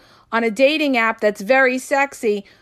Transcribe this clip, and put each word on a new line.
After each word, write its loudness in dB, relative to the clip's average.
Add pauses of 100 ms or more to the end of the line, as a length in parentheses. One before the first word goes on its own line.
(300)
on -2
a 0
dating 2
app -2
that's 0
very 2
sexy, -4 (180)